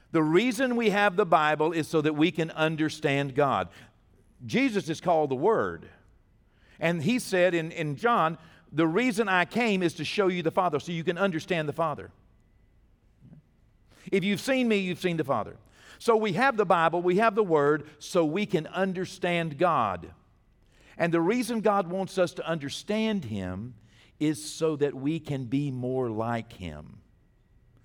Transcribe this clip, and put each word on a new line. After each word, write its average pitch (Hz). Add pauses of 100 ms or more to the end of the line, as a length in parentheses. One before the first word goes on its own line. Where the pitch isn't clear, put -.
(120)
The 160
reason 233
we 233
have 202
the 208
Bible 156
is 160
so 160
that 156
we 156
can 160
understand 147
God. 120 (800)
Jesus 202
is 160
called 156
the 131
Word. 123 (880)
And 170
he 226
said 180
in, 165
in 151
John, 170 (320)
"The 165
reason 214
I 185
came 214
is 165
to 151
show 190
you 180
the 160
Father, 175
so 170
you 165
can 170
understand 170
the 139
Father." 139 (2000)
If 190
you've 202
seen 254
me, 214
you've 185
seen 170
the 156
Father. 107 (420)
So 226
we 220
have 254
the 202
Bible, 170
we 180
have 220
the 220
Word, 151 (100)
so -
we 170
can 156
understand 175
God. 107 (840)
And 165
the 165
reason 226
God 196
wants 185
us 180
to 147
understand 190
him 104 (460)
is 151
so 160
that 139
we 143
can 139
be 139
more 127
like 113
him. 82 (880)